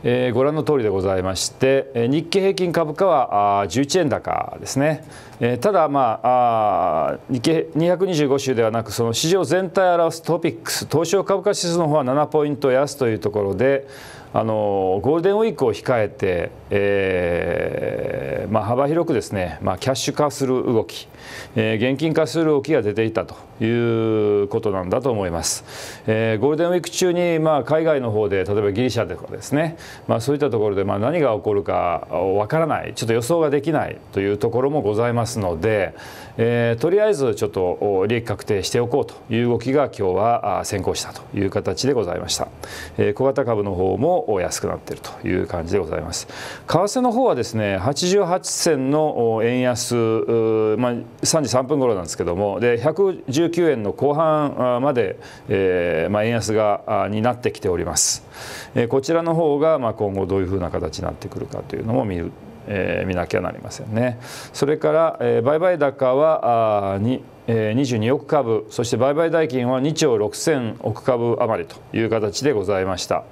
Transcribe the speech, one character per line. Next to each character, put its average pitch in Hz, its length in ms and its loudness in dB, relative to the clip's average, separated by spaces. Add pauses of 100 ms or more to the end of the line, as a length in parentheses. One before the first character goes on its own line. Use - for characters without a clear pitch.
え 123 260 2
ー、 117 40 -2
ご 123 100 2
覧 147 100 2
の 156 80 -2
通 151 160 0
り 120 60 0
で 107 60 2
ご 95 120 0
ざ 95 160 2
い 92 60 0
ま 95 120 -2
し - 140 -6
て、 135 460 2
え 117 100 2
ー、 - 20 0
日 156 220 0
経 196 100 2
平 190 140 2
均 180 180 -2
株 156 220 0
価 190 140 2
は、 101 540 2
あ 101 40 2
ー、 - 20 -4
十 113 140 0
一 143 160 0
円 139 120 2
高 85 500 -2
で - 80 -12
す - 100 -4
ね。 147 260 0 (380)
え 120 140 2
ー、 120 40 -6
た 202 120 2
だ、 165 180 4
ま 131 320 2
あ、 104 880 4
あ 73 40 -2 (180)
ー、 - 20 0
日 123 80 -2
経 160 340 2
二 165 120 2
百 180 180 2
二 185 80 -2
十 151 140 2
五 139 100 2
種 131 180 -2
で 113 60 2
は 110 80 4
な 110 140 -2
く、 101 100 -10
そ 117 100 0
の 117 80 0
市 117 180 -2
場 185 140 2
全 170 280 0
体 180 260 4
を 170 60 4
表 165 140 0
す - 40 -14
ト 165 160 0
ピ 170 120 -2
ッ - 140 -8
ク - 80 -8
ス、 - 180 -6
東 165 200 0
証 190 140 2
株 190 180 0
価 202 80 0
指 - 120 -2
数 175 180 0
の 165 80 2
方 147 80 2
は 151 80 2
七 143 240 0
ポ 151 180 2
イ 147 40 -2
ン 147 80 -2
ト 139 120 2
安 139 260 2
と 127 120 0
い 110 80 2
う 98 40 -4
と 104 120 -2
こ 104 100 -2
ろ 98 140 0
で、 131 320 2 (460)
あ 110 100 0
の 101 560 0
ー、 - 20 -6
ゴ 131 120 2
ー - 40 4
ル 170 60 0
デ 190 80 4
ン - 20 2
ウ 208 60 2
ィ 226 100 2
ー - 60 -6
ク 135 100 0
を 110 80 4
控 117 300 0
え 101 60 -2
て、 87 420 -2 (180)
え 90 1800 0
ー、 98 60 -2
ま 110 60 4
あ、 104 60 -2
幅 123 220 2
広 165 200 0
く 165 60 0
で 107 80 2
す - 100 -10
ね、 90 300 -4
ま 98 120 -2
あ、 - 40 -6
キ - 120 -4
ャ 131 40 2
ッ - 20 0
シ - 160 -4
ュ - 20 -6
化 151 160 2
す 135 160 -2
る 127 180 0
動 113 200 2
き、 - 240 -12 (480)
え 110 200 2
ー、 120 160 2
現 139 80 -2
金 160 140 0
化 - 140 2
す 156 100 -4
る 165 80 2
動 147 160 4
き 151 120 -2
が 135 80 4
出 104 120 0
て 113 120 0
い 110 60 -2
た 92 140 0
と - 100 -16 (280)
い 113 800 2
う 101 60 -2
こ 113 120 -2
と 104 100 0
な 95 120 -2
ん 90 60 -6
だ 120 120 2
と 127 100 0
思 101 140 -2
い 87 60 -2
ま 82 120 -4
す。 - 640 -10
え 113 300 2
ー、 - 40 -2
ゴ 135 80 4
ー - 20 2
ル 156 60 0
デ 170 80 2
ン - 20 0
ウ 175 60 0
ィ - 40 2
ー 170 40 0
ク - 100 -10
中 180 220 2
に、 175 260 2
ま 156 180 2
あ、 127 60 0
海 156 220 2
外 151 160 2
の 117 100 -2
方 107 160 2
で、 95 160 2
例 95 80 -2
え 104 100 2
ば 101 100 2
ギ 104 120 0
リ 123 80 2
シ 110 80 -2
ャ 98 80 0
と 85 80 -8
か - 160 -12
で 101 100 -12
す - 120 -6
ね、 160 240 0 (300)
ま 117 100 2
あ、 - 20 0
そ 131 140 0
う - 20 2
い 143 40 -4
っ - 20 2
た 143 80 2
と 113 100 0
こ 104 100 2
ろ 98 60 0
で、 98 80 0
ま 98 120 0
あ、 98 40 -2
何 151 220 0
が 123 120 2
起 101 80 -4
こ 107 120 0
る 101 100 0
か 87 480 -2
わ 95 360 0
か 156 120 0
ら 160 80 0
な 98 180 -2
い、 82 100 -8
ち - 80 -6
ょ - 20 -4
っ - 20 -6
と 113 60 2
予 117 80 2
想 165 180 0
が 156 100 2
で 135 120 2
き 160 100 -2
な 120 160 0
い - 100 -10 (140)
と 98 80 -2
い 98 120 0
う 104 60 0
と 117 120 0
こ 117 120 0
ろ 139 80 2
も 143 120 -2
ご 104 120 0
ざ 117 140 0
い 120 60 -2
ま 117 120 0
す - 140 -6
の 87 200 -2
で、 98 360 0 (420)
え 117 400 2
ー、 120 40 -4
と 160 100 2
り 208 100 4
あ 214 60 4
え 208 60 4
ず 135 200 0
ち 110 120 -2
ょ - 20 -2
っ - 20 -2
と、 92 320 -2
お、 98 260 2
利 120 100 2
益 117 100 -4
確 101 180 -6
定 101 160 0
し - 80 -4
て 120 100 0
お 120 80 0
こ 135 140 0
う - 40 -2
と - 100 -16 (180)
い 113 100 2
う 120 40 2
動 120 100 2
き 117 140 -4
が 139 140 4
今 110 240 -2
日 90 60 0
は、 101 440 0
あ - 20 -4
ー、 92 40 -6
先 95 180 -4
行 95 100 -2
し - 100 -6
た - 100 -12
と - 80 -16 (140)
い 98 80 0
う 95 60 0
形 98 380 -2
で 143 60 2
ご 117 100 0
ざ 85 100 -4
い 85 60 -4
ま 90 80 -8
し - 100 -4
た。 - 120 -4 (480)
え 104 140 4
ー、 - 20 -2
小 131 100 -2
型 135 220 2
株 110 180 0
の 101 100 -2
方 95 240 0
も、 165 340 2
お、 98 100 2
安 - 180 -4
く - 80 -4
な 87 80 -2
っ 82 40 -10
て - 140 -12
い 78 40 -10
る - 40 -18
と - 260 -10
い 90 140 0
う 92 60 -4
感 85 180 -6
じ 90 80 -6
で 101 60 2
ご 87 80 -2
ざ 85 100 -4
い 82 40 -4
ま 85 120 -10
す。 - 140 -10 (400)
為 165 160 2
替 208 180 0
の 247 100 2
方 247 140 2
は 196 100 4
で 123 80 -2
す - 120 -6
ね、 101 220 0
八 143 320 0
十 202 140 4
八 180 280 -2
銭 139 400 0
の、 147 440 2
お、 110 80 0
円 123 180 2
安、 120 340 0
う - 20 2
ー、 110 800 2
ま 123 120 2
あ、 120 40 -2 (300)
三 156 200 2
時 117 60 -4
三 127 160 2
分 143 140 0
頃 120 160 2
な 90 60 -4
ん - 20 -6
で 82 60 -10
す - 80 -10
け 98 60 -2
ど 87 120 0
も、 98 240 0
で、 120 180 2
百 160 500 0
十 160 220 2
九 165 200 2
円 120 120 0
の 101 120 -2
後 143 200 0
半、 151 420 2 (200)
あ - 20 0
ー、 - 20 0
ま 139 140 0
で、 110 240 0 (320)
え 87 580 2
ー、 95 40 0
ま 104 80 2
あ、 107 40 2
円 113 100 2
安 107 200 -2
が、 104 320 2
あ 110 60 -4 (140)
ー、 - 20 -4
に 107 160 -2
な 123 100 2
っ 117 40 -6
て 110 140 -2
き - 80 -12
て - 80 -4
お 90 80 2
り 87 80 -2
ま 82 140 -4
す。 - 300 -2 (480)
え 120 100 2
ー、 - 20 -4
こ 131 140 2
ち 165 100 -4
ら 165 120 2
の 165 100 0
方 156 240 2
が、 156 220 2
ま 120 100 0
あ、 110 40 -4
今 101 200 -2
後 95 140 -2
ど 98 100 0
う - 40 2
い - 20 0
う 90 40 -2
ふ 95 100 -2
う - 20 0
な 87 100 -2
形 - 300 -6
に 87 60 -4
な 85 60 -2
っ - 40 -8
て - 120 -12
く - 120 -10
る - 80 -8
か 95 200 -8
と - 80 -10
い - 40 -6
う - 60 -6
の 110 80 -2
も 127 120 2
見 95 120 -4
る、 85 140 -6 (360)
え 92 380 -2
ー、 - 20 -4
見 92 80 -2
な 90 120 -2
き 101 100 -2
ゃ 95 40 0
な 85 80 -4
り 87 100 -10
ま 110 120 -14
せ - 140 -12
ん 110 80 -8
ね。 117 260 0 (320)
そ - 140 0
れ 147 120 2
か 151 140 0
ら、 160 300 2
え 120 180 2
ー、 - 20 0
売 143 180 2
買 180 180 2
高 135 380 2
は、 113 800 2
あ - 20 -2
ー、 - 0 -
に、 117 260 -2 (260)
え 110 220 2
ー、 - 20 -2
二 135 120 2
十 120 120 0
二 107 140 2
億 143 140 0
株、 120 440 0
そ - 140 -2
し 110 60 -2
て 123 80 0
売 135 180 2
買 165 160 2
代 160 160 2
金 123 220 0
は 131 100 0
二 151 140 0
兆 147 240 2
六 104 180 0
千 131 460 -2
億 - 220 -4
株 120 360 0
余 110 240 0
り - 60 -12
と - 80 -18 (180)
い 110 80 2
う 110 60 0
形 107 340 -2
で 147 80 2
ご 104 140 0
ざ 95 160 0
い 95 40 0
ま 92 120 -2
し - 100 -8
た。 90 240 -2